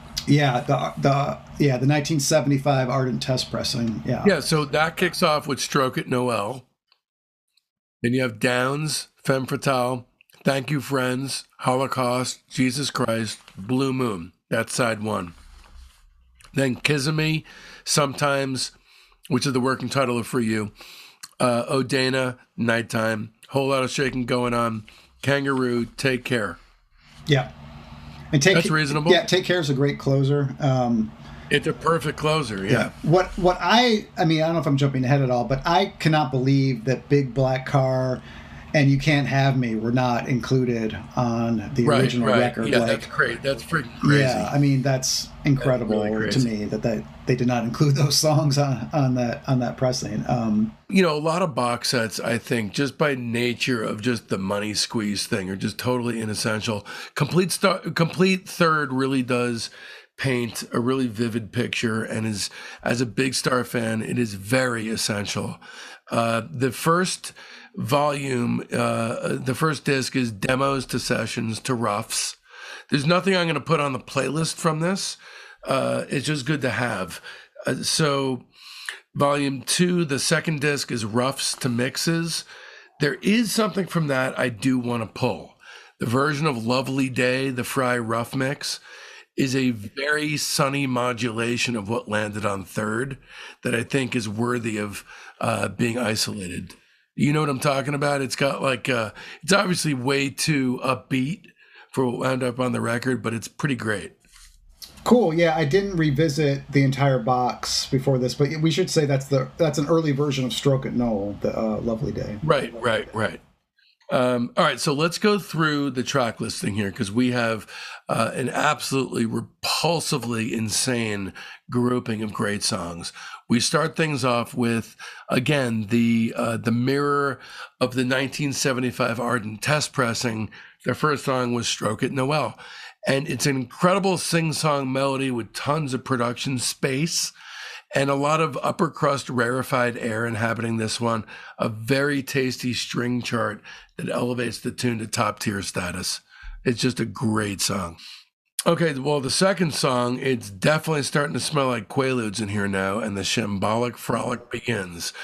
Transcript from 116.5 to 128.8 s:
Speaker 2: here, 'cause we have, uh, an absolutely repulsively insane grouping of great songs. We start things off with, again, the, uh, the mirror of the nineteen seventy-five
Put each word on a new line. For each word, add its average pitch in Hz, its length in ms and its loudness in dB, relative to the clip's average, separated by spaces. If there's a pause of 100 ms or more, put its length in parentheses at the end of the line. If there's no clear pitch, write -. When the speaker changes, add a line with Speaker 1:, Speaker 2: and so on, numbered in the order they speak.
Speaker 2:
here, 98 180 -2
'cause 98 200 -4
we 123 200 2
have, 113 360 -2 (400)
uh, - 260 0
an 131 160 -4
absolutely 131 760 0
repulsively 117 1300 -2
insane 110 800 -2 (380)
grouping 123 540 0
of 104 100 -6
great 104 300 -2
songs. 87 500 -6 (340)
We 120 120 4
start 156 360 0
things 147 300 0
off 120 300 0
with, 117 400 0 (340)
again, 123 640 2
the, 117 440 4
uh, 117 220 -2
the 107 140 -2
mirror 139 680 0 (400)
of 123 140 0
the 127 100 2
nineteen 135 480 0
seventy-five 123 680 0